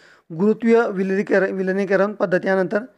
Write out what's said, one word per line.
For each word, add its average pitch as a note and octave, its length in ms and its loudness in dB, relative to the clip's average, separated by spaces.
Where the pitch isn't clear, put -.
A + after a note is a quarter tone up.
गुरुत्वीय A3 520 2
विलनीकर-, G3 600 0
विलनीकरण F#3+ 600 0
पद्धत, F#3 340 -2
यानंतर F#3+ 360 0